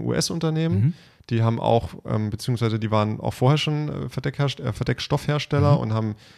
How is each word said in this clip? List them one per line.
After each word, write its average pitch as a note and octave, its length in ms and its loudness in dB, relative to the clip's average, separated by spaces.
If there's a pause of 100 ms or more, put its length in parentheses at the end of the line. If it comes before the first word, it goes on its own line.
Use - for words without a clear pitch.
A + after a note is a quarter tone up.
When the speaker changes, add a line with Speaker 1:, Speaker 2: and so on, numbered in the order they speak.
Speaker 1:
U-S-Unternehmen. D#3+ 760 0
Speaker 2:
Mhm. C#3 120 4 (360)
Speaker 1:
Die A2+ 140 0
haben A2+ 180 0
auch, - 300 2 (160)
ähm, G#2+ 240 -2
beziehungsweise A2+ 480 -2
die G#2+ 120 -2
waren G#2+ 300 2
auch A2+ 140 -4
vorher C#3 240 4
schon, D3+ 300 -2
äh, C#3 200 -6
Verdeckherst-, C#3 520 -4
äh, B2 120 -4
Verdeckstoffhersteller C#3+ 1040 2
Speaker 2:
Mhm. - 40 2
Speaker 1:
und A2 140 -2
haben A2 200 0 (240)